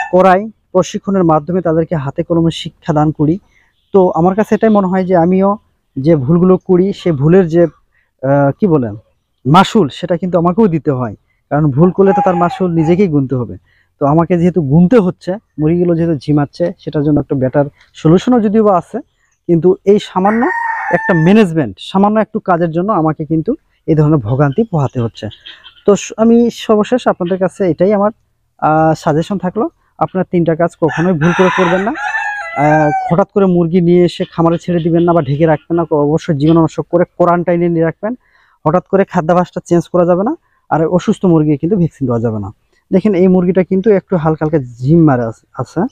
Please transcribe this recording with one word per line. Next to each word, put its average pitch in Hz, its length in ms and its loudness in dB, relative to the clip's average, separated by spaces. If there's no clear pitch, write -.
করাই, 190 380 2
প্রশিক্ষণের 190 520 -2
মাধ্যমে 156 360 0
তাদেরকে 165 360 -2
হাতে 139 260 -6
কলমে 165 280 0
শিক্ষা - 420 -10
দান 151 180 2
করি। 156 280 -2
তো 180 180 4
আমার 175 240 0
কাছে 214 200 0
এটাই 226 160 2
মনে 202 160 2
হয় 190 180 -2
যে 185 120 0
আমিও 185 420 2
যে 147 200 2
ভুলগুলো 170 400 2
করি, 185 360 0
সে 180 200 -4
ভুলের 160 360 2
যে, 170 140 2
আহ, 143 880 -2
কি 214 60 0
বলে, 135 260 0
মাসুল, 170 420 4
সেটা 175 280 -6
কিন্তু 180 220 -2
আমাকেও 180 300 2
দিতে 156 220 -2
হয়, 123 240 -4
কারণ 147 200 2
ভুল 156 200 2
করলে 196 220 2
তো 202 120 2
তার 185 120 0
মাসুল 175 360 -2
নিজেকেই 170 360 2
গুনতে 139 260 -2
হবে। 110 220 -6
তো 147 60 0
আমাকে 165 320 2
যেহেতু 170 240 0
গুনতে 170 360 4
হচ্ছে, 185 400 -4
মুরগিগুলো 175 360 0
যেহেতু 165 240 -2
ঝিমাচ্ছে, 151 600 -2
সেটার 151 260 -4
জন্য 147 160 2
একটা 143 140 -6
বেটার 135 300 0
সলিউশনও 190 460 2
যদিও 214 240 0
বা 202 120 4
আছে, 170 220 -6
কিন্তু 175 380 2
এই 202 180 4
সামান্য 220 440 -2
একটা 175 220 -2
ম্যানেজমেন্ট, 160 640 2
সামান্য 208 420 -2
একটু 214 180 -4
কাজের 170 320 -2
জন্য 175 220 -4
আমাকে 156 320 -2
কিন্তু 160 300 -4
এই 160 80 0
ধরনের 151 240 2
ভোগান্তি 131 460 -2
পোহাতে 143 360 -4
হচ্ছে। 113 280 -8
তো 202 100 4
স-, - 200 -10
আমি 233 340 2
সর্বশেষ 214 580 -2
আপনাদের 185 300 -4
কাছে 185 320 -2
এটাই 180 220 0
আমার, 208 180 0
আহ, 156 360 2
সাজেশন 170 440 -2
থাকলো, 214 320 -4
আপনারা 180 260 -2
তিনটা 165 320 0
কাজ 170 140 -2
কখনোই 165 320 0
ভুল 165 260 0
করে 185 180 4
করবেন 185 240 0
না। 208 100 -4
আহ, - 1000 -2
হঠাৎ 170 240 0
করে 196 120 2
মুরগি 175 340 0
নিয়ে 175 240 4
এসে 175 280 -4
খামারে 165 260 0
ছেড়ে 175 220 -4
দিবেন 165 220 0
না 170 100 2
বা 165 100 2
ঢেকে 143 240 -2
রাখবেন 160 300 -2
না, 170 140 -2
অবশ্যই 151 440 -2
জীবাণুনাশক 156 560 0
করে 175 140 2
কোয়ারেন্টাইনে 175 640 0
নিয়ে 165 160 0
রাখবেন। 202 300 -6
হঠাৎ 165 220 0
করে 190 180 0
খাদ্যাভ্যাসটা 175 600 -2
চেঞ্জ 170 240 0
করা 180 180 0
যাবে 180 180 0
না, 302 120 -2
আর 160 160 0
অসুস্থ 180 380 -2
মুরগি 156 320 2
কিন্তু 165 200 -2
ভ্যাকসিন 165 300 -4
দেওয়া 120 140 -2
যাবে 110 180 -4
না। 101 140 -10
দেখেন, 190 220 0
এই 180 140 2
মুরগিটা 185 340 2
কিন্তু 190 280 0
একটু 190 260 0
হালকা 156 280 -2
হালকা 156 140 -2
ঝিম 131 460 0
মারে 131 180 2
আস-, 113 220 -8
আছে, - 260 -8